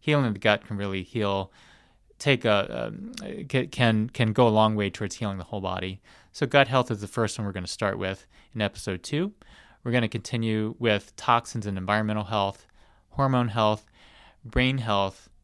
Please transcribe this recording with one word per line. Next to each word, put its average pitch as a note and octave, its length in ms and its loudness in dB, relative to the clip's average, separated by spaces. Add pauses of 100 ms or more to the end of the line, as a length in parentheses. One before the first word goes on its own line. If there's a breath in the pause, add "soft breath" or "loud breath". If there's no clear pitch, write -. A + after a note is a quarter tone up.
healing C#3+ 320 2
the G2 60 -4
gut G#2 280 2
can G#2 100 -8
really G2 260 -4
heal, G2 480 -2 (680 soft breath)
take C3+ 260 0
a, G2 440 2
um, G#3+ 240 -12 (360)
ca-, C3 200 0
can, A2+ 420 2
can A2 220 0
go B2 160 6
a - 20 6
long G#2+ 240 6
way G2+ 160 0
towards - 260 -6
healing G2 220 -6
the F2 60 -8
whole G2 180 -8
body. F#2 380 -6 (320 soft breath)
So - 140 -4
gut C#3 220 6
health B2+ 220 2
is G#2+ 100 -4
the G2+ 60 -6
first A2 320 -2
one G#2+ 80 -4
we're G2+ 60 -6
gonna F2+ 140 -8
start G2+ 320 -2
with F#2+ 280 -6 (280 soft breath)
in A2 60 -4
episode G2 420 -4
two. F3 300 -4 (500 loud breath)
We're B2 100 -4
gonna A#2 160 2
continue A2 720 -2
with G#2+ 380 0
toxins A#2 480 0
and G2+ 140 -4
environmental G#2+ 460 0
health, G2 420 -2 (440 soft breath)
hormone C3 380 0
health, G#2+ 380 2 (580 soft breath)
brain B2+ 340 0
health G2+ 520 -2 (140)